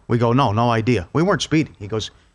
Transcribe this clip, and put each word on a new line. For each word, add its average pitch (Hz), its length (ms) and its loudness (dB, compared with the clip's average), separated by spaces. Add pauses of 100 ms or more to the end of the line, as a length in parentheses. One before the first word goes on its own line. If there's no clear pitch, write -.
We 120 100 2
go, 117 140 2
"No, 123 200 2
no 117 180 2
idea. 113 420 0
We 143 120 0
weren't 190 180 0
speeding." - 380 -2
He 101 80 -10
goes, 110 220 -6 (240)